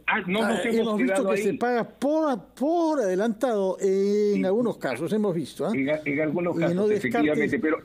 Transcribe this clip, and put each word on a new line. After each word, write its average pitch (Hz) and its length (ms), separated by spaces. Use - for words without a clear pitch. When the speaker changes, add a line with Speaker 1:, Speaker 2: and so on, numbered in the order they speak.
Speaker 1:
ah, 202 180
no 185 140
nos 220 100
Speaker 2:
Ah, 226 140
Speaker 1:
hemos 233 160
Speaker 2:
hemos 220 180
visto 208 160
Speaker 1:
quedado 196 160
Speaker 2:
que 190 60
Speaker 1:
ahí. 202 80
Speaker 2:
se 196 100
paga 240 340
por, 294 680
por 311 460
adelantado 202 800
en 202 540
Speaker 1:
Sí. 196 100
Speaker 2:
algunos 202 360
casos, 151 340
hemos 208 220
visto, 147 320
¿ah? 208 80
Speaker 1:
En, 135 140
en 151 320
algunos 160 360
Speaker 2:
Y 170 40
Speaker 1:
casos, 165 140
Speaker 2:
no 202 120
descarte, 151 420
Speaker 1:
efectivamente, 139 300
pero, 156 260